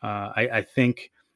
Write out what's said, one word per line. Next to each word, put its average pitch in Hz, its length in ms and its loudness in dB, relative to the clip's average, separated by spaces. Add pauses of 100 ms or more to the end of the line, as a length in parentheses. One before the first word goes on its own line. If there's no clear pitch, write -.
Uh, 104 340 -6
I, 113 180 0
I 110 80 0
think - 500 0 (240)